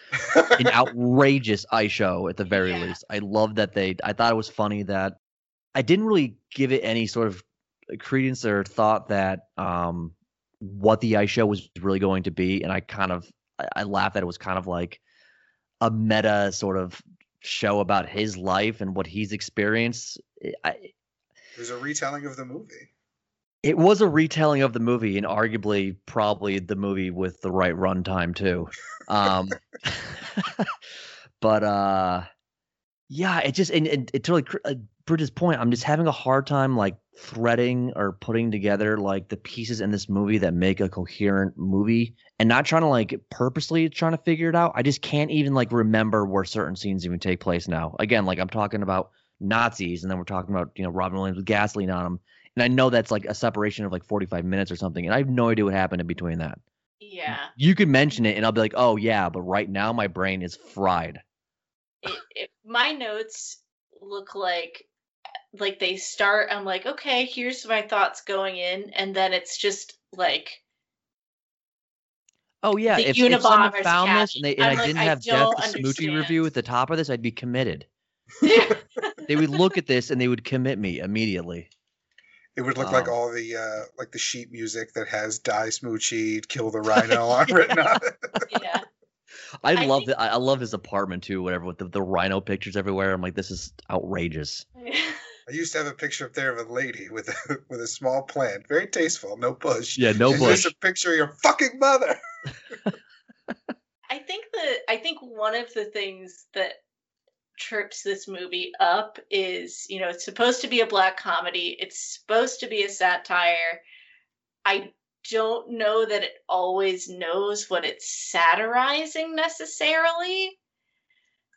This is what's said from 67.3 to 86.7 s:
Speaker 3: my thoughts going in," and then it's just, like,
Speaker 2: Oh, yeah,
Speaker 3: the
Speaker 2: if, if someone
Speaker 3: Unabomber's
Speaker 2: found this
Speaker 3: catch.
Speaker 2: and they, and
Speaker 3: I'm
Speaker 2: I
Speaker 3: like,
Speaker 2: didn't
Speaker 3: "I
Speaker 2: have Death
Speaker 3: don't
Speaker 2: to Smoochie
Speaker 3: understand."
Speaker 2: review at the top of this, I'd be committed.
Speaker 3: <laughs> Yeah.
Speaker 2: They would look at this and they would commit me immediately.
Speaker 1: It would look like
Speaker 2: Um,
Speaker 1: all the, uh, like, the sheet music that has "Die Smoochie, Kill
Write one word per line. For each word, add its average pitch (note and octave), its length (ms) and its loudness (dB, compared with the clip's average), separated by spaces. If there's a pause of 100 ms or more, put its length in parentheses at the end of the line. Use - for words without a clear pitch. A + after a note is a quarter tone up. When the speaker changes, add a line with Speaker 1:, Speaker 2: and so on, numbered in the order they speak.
Speaker 3:
my G#3+ 160 0
thoughts G#3 400 0
going F#3+ 360 -4
in," F#3 340 -6
and G3 240 -4
then F#3 180 2
it's F3 240 -4
just, - 360 -4 (180)
like, D#3+ 380 -2 (2000)
Speaker 2:
Oh, G#3+ 160 2
yeah, G#3+ 200 4
Speaker 3:
the A3+ 120 4
Speaker 2:
if, C3+ 80 2
if B3 240 6
someone G#3+ 300 8
Speaker 3:
Unabomber's G3 120 -2
Speaker 2:
found F3 260 4
this F#3 60 6 (160)
Speaker 3:
catch. - 40 -10
Speaker 2:
and C#3+ 100 -6
they, C#3+ 100 2
and C3+ 100 4
Speaker 3:
I'm C#3 80 6
Speaker 2:
I - 20 4
Speaker 3:
like, - 120 2
Speaker 2:
didn't D#3 120 0
Speaker 3:
"I - 60 2
Speaker 2:
have D3+ 180 2
Death A#3 160 2
Speaker 3:
don't A3+ 180 4
Speaker 2:
to - 60 -4
Smoochie G#3+ 120 -4
Speaker 3:
understand." C#3+ 400 -2
Speaker 2:
review D#3+ 300 0
at D3+ 80 -2
the B2 80 -2
top B2 300 0
of E3 60 0
this, D3+ 120 -2
I'd A#2+ 120 -2
be A#2 100 -2
committed. A#2+ 580 -4
Speaker 3:
<laughs> - 520 -10
Yeah. G#4+ 340 6 (520)
Speaker 2:
They D3 100 2
would D3+ 140 4
look F#3 260 4
at E3 100 -4
this B2+ 240 0
and B2+ 80 0
they B2 80 2
would A#2+ 160 0
commit C3 340 -2
me F#2 220 -4
immediately. F2 720 -4 (880)
Speaker 1:
It C3+ 40 -4
would B2+ 160 -2
look C3 140 -2
like B2+ 160 4
Speaker 2:
Um, B2 60 0
Speaker 1:
all A#2+ 180 0
the, A2+ 240 -8
uh, A2 300 -6 (120)
like, - 140 -12
the A#2 80 -12
sheet - 320 -8
music A2 420 -10
that G#2+ 140 -6
has G#2+ 320 -4
"Die A2 300 -2
Smoochie, A2 800 -4
Kill A2+ 240 -4